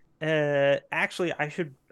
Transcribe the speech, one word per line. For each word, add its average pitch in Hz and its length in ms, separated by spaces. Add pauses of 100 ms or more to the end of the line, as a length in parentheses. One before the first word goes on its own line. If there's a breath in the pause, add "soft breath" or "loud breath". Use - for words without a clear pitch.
(220)
uh, 147 540 (160)
actually, 175 400
I 151 160
should, 151 260 (180)